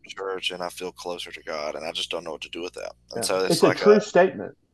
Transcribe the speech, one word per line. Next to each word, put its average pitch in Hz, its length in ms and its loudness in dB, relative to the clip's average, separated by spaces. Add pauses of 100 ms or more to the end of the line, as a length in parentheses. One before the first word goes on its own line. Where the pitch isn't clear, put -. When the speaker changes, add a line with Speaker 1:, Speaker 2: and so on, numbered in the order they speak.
Speaker 1:
church, 95 440 -6
and 90 100 -8
I 87 80 -4
feel 90 220 -10
closer 87 400 -10
to 82 120 -16
God, 76 320 -6
and 76 100 -10
I 85 60 -6
just - 200 -6
don't 82 120 -6
know 82 100 -8
what 71 80 -10
to - 80 -12
do 85 120 -10
with 87 120 -8
that. - 200 -10 (180)
And - 60 -8
Speaker 2:
Yeah. - 40 -4
Speaker 1:
so 95 240 0
it's 175 100 4
Speaker 2:
It's - 80 4
a - 40 8
Speaker 1:
like - 100 2
Speaker 2:
true 208 160 8
Speaker 1:
a 208 80 8
Speaker 2:
statement - 540 2 (180)